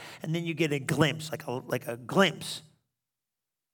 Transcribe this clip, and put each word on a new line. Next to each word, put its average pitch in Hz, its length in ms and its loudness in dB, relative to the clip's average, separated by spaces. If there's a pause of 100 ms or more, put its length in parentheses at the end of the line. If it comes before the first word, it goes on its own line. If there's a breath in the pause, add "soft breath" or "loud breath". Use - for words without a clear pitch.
(240 loud breath)
and 160 120 0
then 170 100 -2
you 165 80 -2
get 147 200 2
a 143 60 0
glimpse, 131 520 2
like - 160 -6
a, 127 40 -4
like 127 360 -2
a 123 80 -4
glimpse. 139 680 2 (1120)